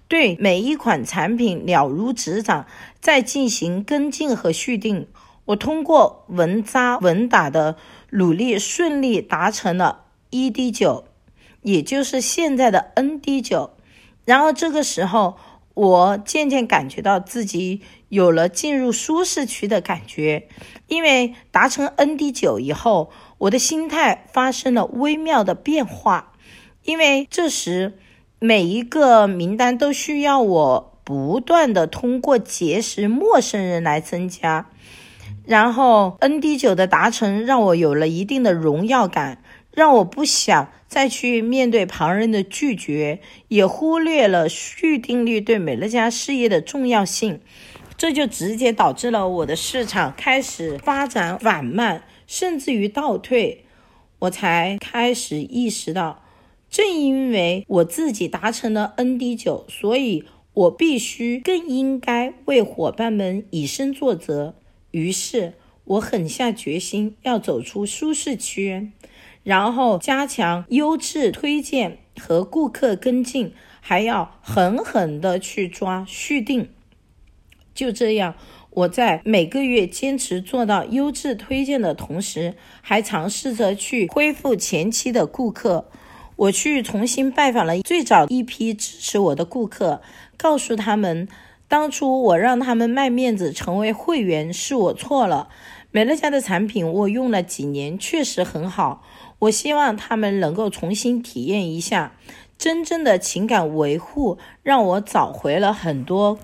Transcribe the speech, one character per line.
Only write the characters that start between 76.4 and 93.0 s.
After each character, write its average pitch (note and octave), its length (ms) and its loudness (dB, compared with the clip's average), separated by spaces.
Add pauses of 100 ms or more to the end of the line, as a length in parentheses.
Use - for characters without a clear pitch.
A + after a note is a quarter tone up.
订。 A#3+ 260 -4 (1080)
就 B3+ 180 -6
这 A3 240 0
样， F#3 200 -2 (340)
我 F3+ 180 0
在 F3+ 380 0
每 G#3 200 4
个 C4+ 200 -2
月 A#3+ 200 2
坚 C4+ 320 -4
持 F3+ 220 -4
做 A#3 260 -2
到 G3+ 200 0
优 C#4 260 -2
质 C4+ 240 -6
推 C4+ 300 -4
荐 C4+ 160 -2
的 E3+ 120 0
同 E3+ 280 -8
时， E3+ 340 -6 (260)
还 G#3 200 0
尝 F#3+ 280 -4
试 B3 240 -8
着 G#3 220 0
去 G3+ 320 -4
恢 D4+ 240 0
复 C#4 240 -2
前 F3 340 -4
期 A#3 220 -4
的 G#3+ 160 0
顾 A#3 240 -4
客。 F3 380 -2 (480)
我 G3 140 4
去 C#4+ 300 -2
重 G#3+ 240 -4
新 C4+ 240 -2
拜 C4+ 220 2
访 A3+ 140 0
了 E3 160 -2
最 E4+ 200 0
早 G3 260 6
一 B3+ 140 -2
批 A3+ 320 -4
支 - 240 -10
持 - 220 -2
我 E3+ 160 2
的 D#3+ 80 -2
顾 G#3+ 240 -4
客， E3 340 -2 (360)
告 D#4 200 2
诉 - 160 -4
他 G#3+ 220 -2
们， F3+ 320 -2 (400)
当 D4+ 240 2
初 C4 320 0
我 F#3 140 6
让 A#3+ 200 4
他 B3 160 -2
们 A#3 160 2
卖 C4 200 0